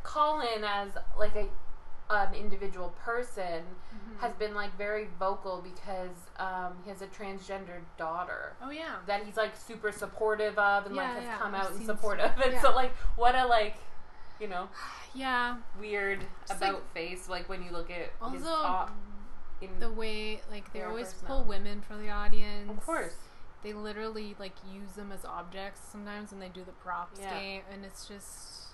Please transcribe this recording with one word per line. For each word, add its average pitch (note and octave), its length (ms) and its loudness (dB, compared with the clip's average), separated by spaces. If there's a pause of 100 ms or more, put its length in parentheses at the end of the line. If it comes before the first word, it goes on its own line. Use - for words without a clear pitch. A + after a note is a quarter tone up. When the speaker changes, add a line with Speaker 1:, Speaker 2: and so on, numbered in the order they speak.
Speaker 1:
Colin D4+ 600 0
as, G3+ 260 -4 (280)
like, - 160 10
a, G#3 140 4 (600)
an G3 260 6
individual G3 560 4 (140)
person G3+ 600 -4 (280)
Speaker 2:
Mm-hmm. G#3+ 280 -10
Speaker 1:
has A#3 140 -4
been, G#3+ 200 -6
like, G3+ 240 -4
very G#3 300 -4 (100)
vocal F#3+ 440 -4
because, F#3 480 -8 (280)
um, F#3 360 -6 (100)
he G3+ 60 -12
has F#3+ 120 -14
a G3 40 -12
transgender F#3+ 760 -12 (180)
daughter E3 640 -8
Speaker 2:
Oh, C4 80 -12
yeah. D4+ 260 -10 (100)
Speaker 1:
that G3+ 180 -4
he's, G#3 120 -10
like, G#3+ 200 -4
super G#3+ 340 -8
supportive G#3 680 -4
of G3+ 280 2
and, G3+ 80 -10
like, C4+ 140 -4
Speaker 2:
Yeah, A#3+ 60 -8
Speaker 1:
has A#3+ 100 -10
Speaker 2:
yeah, A3+ 140 -8
Speaker 1:
come G3+ 160 -6
Speaker 2:
I've G3 80 -4
Speaker 1:
out G3 80 -2
and G3 80 -2
Speaker 2:
seen A3 80 -4
Speaker 1:
supportive. G#3 440 4
Speaker 2:
stuff. B3 100 8
Speaker 1:
<laughs> C4+ 40 4
And B3+ 100 4
Speaker 2:
Yeah. B3+ 80 10
Speaker 1:
so, C4+ 120 12
like, G3+ 180 6 (240)
what B3 180 6
a, B3 120 2
like, A3 300 2 (640)
you G#3+ 100 -8
know, F#3 200 -8 (220)
Speaker 2:
<sighs> - 240 -16
Yeah. B3 420 -2 (240)
Speaker 1:
weird G3+ 400 -4 (260)
Speaker 2:
Just, - 140 -6
Speaker 1:
about G3 140 0
Speaker 2:
like, - 200 -8
Speaker 1:
face, F3+ 340 -8
like, F3+ 200 -8
when F3+ 160 -6
you F3+ 80 -10
look E3+ 180 -4
at E3+ 220 -6 (200)
his F3+ 140 -6
Speaker 2:
also, - 40 -6
Speaker 1:
op-, F#3 400 -2 (720)
in F#3+ 200 0
Speaker 2:
the A3+ 100 6
way, G#3+ 500 -2 (100)
like, G#3 220 -8
they A3 80 -6
Speaker 1:
their F#3 80 -8
Speaker 2:
always A#3 260 -8
pull - 280 2
Speaker 1:
personality. G#3 60 10
Speaker 2:
women G#3 340 6
for G#3+ 140 -6
the G#3 140 2
audience. G#3 600 10
Speaker 1:
Of G#3 160 -2
course. D#4+ 300 -4 (460)
Speaker 2:
They G#3+ 100 -10
literally, G#3 680 -10
like, G3 140 -12 (180)
use G3+ 220 -12
them G3+ 180 -14
as G3 140 -10
objects F#3 560 -12 (100)
sometimes G#3 400 -14
when G3 100 -16
they F#3 100 -14
do F#3 140 -18
the F#3 80 -18
props F3 460 -10
Speaker 1:
Yeah. F#3+ 180 -10
Speaker 2:
game, G3 260 -10 (100)
and G3 120 -16
it's - 220 -18
just - 680 -18